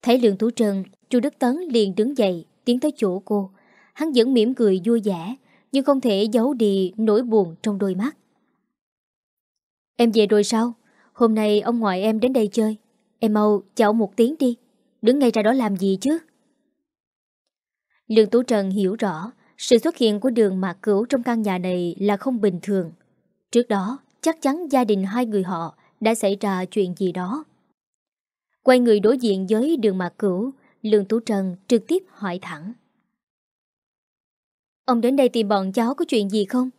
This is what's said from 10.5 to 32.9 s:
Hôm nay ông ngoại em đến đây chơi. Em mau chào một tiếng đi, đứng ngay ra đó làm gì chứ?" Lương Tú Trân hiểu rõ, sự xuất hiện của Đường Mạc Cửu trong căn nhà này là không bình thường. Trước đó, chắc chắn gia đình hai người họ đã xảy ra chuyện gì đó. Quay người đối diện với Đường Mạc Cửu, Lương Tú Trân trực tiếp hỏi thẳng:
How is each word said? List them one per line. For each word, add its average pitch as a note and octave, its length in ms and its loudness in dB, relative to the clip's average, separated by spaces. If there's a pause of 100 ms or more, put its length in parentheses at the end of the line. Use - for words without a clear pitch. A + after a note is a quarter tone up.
Hôm A3+ 220 2
nay G#3+ 260 2
ông A#3+ 180 -2
ngoại F#3+ 220 -2
em A3 180 0
đến B3+ 140 0
đây G#3+ 180 0
chơi. G#3+ 260 0 (420)
Em A3 140 0
mau G#3 300 2 (120)
chào G#3+ 180 2
một A3 220 -2
tiếng B3 240 2
đi, B3 180 0 (440)
đứng B3+ 180 4
ngay B3 120 4
ra A3 100 0
đó G#3+ 120 2
làm G#3+ 240 -2
gì F#3+ 240 0
chứ?" D4+ 160 0 (1900)
Lương A3 220 4
Tú A#3+ 140 2
Trân G3+ 260 -2
hiểu F#3+ 300 -2
rõ, F#3+ 320 -6 (260)
sự - 200 2
xuất E4 200 -2
hiện G#3 220 0
của B3+ 100 -2
Đường G3+ 320 0
Mạc F#3 200 -6
Cửu G#3 240 0
trong A#3+ 180 -2
căn A#3 180 -2
nhà G3 160 -2
này F3+ 420 -4
là G3+ 180 0
không A#3+ 240 -4
bình F#3 200 0
thường. F#3 300 -4 (600)
Trước A#3+ 160 2
đó, G#3 320 -4 (220)
chắc D#4+ 200 -4
chắn C#4+ 300 -2
gia C4 120 2
đình G3+ 200 0
hai A#3 220 -2
người G#3 180 -2
họ E3+ 340 -8 (220)
đã A3+ 160 2
xảy G3+ 240 -2
ra F#3 260 -2
chuyện F#3 300 -4
gì F#3 160 -4
đó. F#3 320 -8 (1200)
Quay B3+ 160 6
người A3+ 200 4
đối A3 180 2
diện F#3+ 320 -2
với C4 280 0
Đường G#3 200 0
Mạc F3 220 -6
Cửu, G3+ 320 -2 (300)
Lương G#3 240 2
Tú A3 200 -2
Trân F#3+ 300 -4 (120)
trực A#3 200 0
tiếp F#4 220 -2
hỏi F#3 320 -10
thẳng: F3 320 -14 (2000)